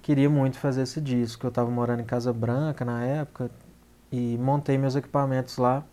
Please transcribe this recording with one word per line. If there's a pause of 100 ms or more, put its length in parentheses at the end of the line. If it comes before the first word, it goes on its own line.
queria
muito
fazer
esse
disco.
Eu
tava
morando
em
Casa
Branca
na
época (600)
e
montei
meus
equipamentos
lá